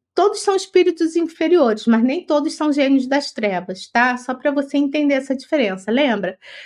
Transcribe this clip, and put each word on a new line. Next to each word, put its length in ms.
todos 280
são 160
espíritos 580
inferiores, 720
mas 160
nem 240
todos 280
são 180
gênios 340
das 260
trevas, 540
tá? 300
Só 180
pra 160
você 260
entender 380
essa 220
diferença. 540
Lembra 460